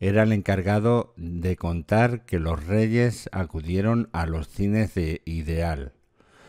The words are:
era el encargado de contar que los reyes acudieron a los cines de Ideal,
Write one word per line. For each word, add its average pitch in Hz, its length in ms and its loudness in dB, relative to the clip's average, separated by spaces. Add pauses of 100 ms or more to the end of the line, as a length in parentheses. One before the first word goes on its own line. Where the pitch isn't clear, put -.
era 98 220 4
el 110 80 4
encargado 104 840 0
de 85 400 -4
contar 107 680 0
que - 140 -2
los 80 300 -2
reyes 113 640 2
acudieron 95 800 -2
a 82 140 -2
los 80 200 -4
cines 101 480 0
de 80 300 -2
Ideal, 80 680 -4 (560)